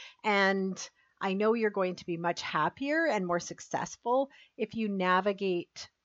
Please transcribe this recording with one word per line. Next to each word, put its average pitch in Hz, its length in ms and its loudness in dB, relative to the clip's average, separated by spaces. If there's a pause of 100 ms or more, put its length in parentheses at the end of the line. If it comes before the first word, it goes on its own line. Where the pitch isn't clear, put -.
(240)
and 196 640 2 (300)
I 190 140 -2
know 214 200 4
you're 220 180 0
going 185 240 0
to - 100 -16
be 170 120 -4
much 170 240 -2
happier 277 640 0
and 208 180 0
more 175 140 0
successful 240 920 -4 (280)
if 226 180 -4
you 220 120 -2
navigate 190 1040 0 (160)